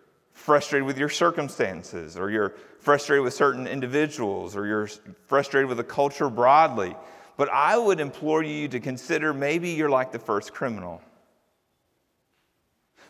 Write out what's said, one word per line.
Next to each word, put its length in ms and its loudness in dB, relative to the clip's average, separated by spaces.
frustrated 540 2
with 100 -4
your 140 -2
circumstances, 1040 -2
or 140 -4
you're 240 0
frustrated 440 4
with 120 -2
certain 320 2
individuals, 920 -2
or 100 -4
you're 220 -2
frustrated 420 2
with 80 -2
the 80 -4
culture 460 -2
broadly. 680 4
But 140 0
I 260 4
would 240 2
implore 420 -2
you 260 -6
to 120 -6
consider 540 -2
maybe 340 -2
you're 220 0
like 200 2
the 80 -10
first 360 -4
criminal. 480 -8